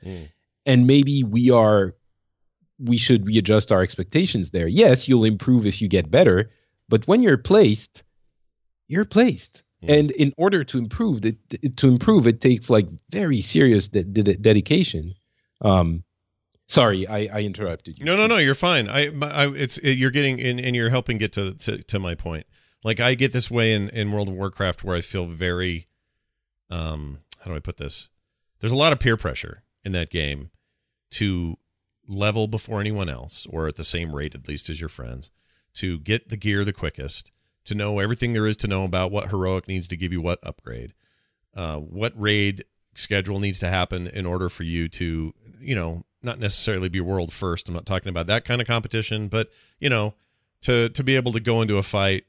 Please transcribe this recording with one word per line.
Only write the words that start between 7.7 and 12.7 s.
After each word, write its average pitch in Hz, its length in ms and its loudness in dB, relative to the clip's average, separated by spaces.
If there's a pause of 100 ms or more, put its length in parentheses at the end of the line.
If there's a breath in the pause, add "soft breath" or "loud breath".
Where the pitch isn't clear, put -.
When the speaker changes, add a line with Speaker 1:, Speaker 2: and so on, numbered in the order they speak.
Speaker 2:
you're 196 200 -2
placed. 208 560 0 (200)
Speaker 1:
Mm. 147 160 6
Speaker 2:
And 151 140 4
in 143 240 2
order 180 280 2
to 131 140 -4
improve, 120 440 -2
the, 110 140 -2 (400)
to 139 120 6
improve, 127 380 6
it 117 140 4
takes, 123 280 4
like, 107 180 6 (240)